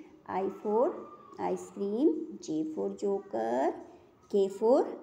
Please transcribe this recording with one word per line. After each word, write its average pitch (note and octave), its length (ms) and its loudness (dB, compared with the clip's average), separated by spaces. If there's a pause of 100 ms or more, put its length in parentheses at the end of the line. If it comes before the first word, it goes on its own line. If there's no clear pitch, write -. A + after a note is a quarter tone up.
(380)
I F#3 40 0 (200)
for A3+ 320 4 (460)
ice F3+ 320 -4
cream, G#3 440 2 (240)
J D#3 240 -2 (100)
for G3 220 -2
joker, A3 800 0 (560)
K G3 200 4
for A#3 320 4 (200)